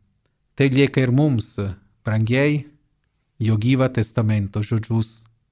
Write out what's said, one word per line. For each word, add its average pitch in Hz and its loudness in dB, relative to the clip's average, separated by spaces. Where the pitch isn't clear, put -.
Tai 139 2
lieka 135 2
ir 127 0
mums, 131 0
brangiai, 127 0
jo 110 0
gyvą 127 2
testamento 107 -2
žodžius 113 -4